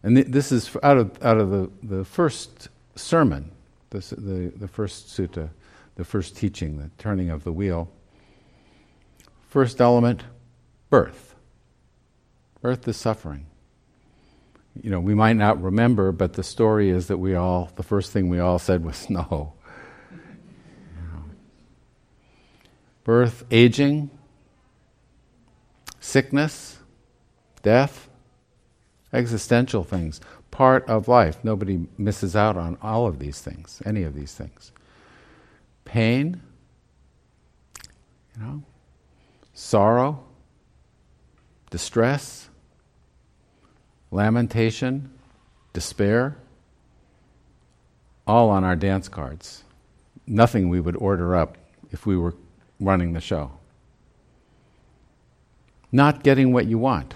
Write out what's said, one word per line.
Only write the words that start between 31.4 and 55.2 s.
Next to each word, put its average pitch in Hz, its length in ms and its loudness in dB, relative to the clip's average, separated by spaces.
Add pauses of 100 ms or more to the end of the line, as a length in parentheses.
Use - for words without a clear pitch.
Nobody 95 420 -4 (100)
misses 98 380 -4
out 104 220 2
on 85 260 -6
all 110 240 -2
of 76 140 -6
these 73 200 -12
things, - 460 -18
any 107 160 -4
of 76 120 -8
these 71 200 -14
things. - 380 -20 (1120)
Pain, 131 560 -2 (1900)
you 110 80 -16
know, 143 200 -12 (920)
sorrow, 123 720 2 (1500)
distress, - 760 -4 (1700)
lamentation, 117 960 -2 (600)
despair, 110 640 0 (1900)
all 113 220 6
on 98 140 2
our 92 140 0
dance 98 320 -2
cards. 76 560 -16 (600)
Nothing 110 440 2
we 87 120 0
would 85 160 -4
order 90 380 -2
up 82 240 0 (320)
if - 160 -10
we 98 100 0
were 85 180 -2 (440)
running 92 340 0
the 82 80 -6
show. 73 300 -6 (2500)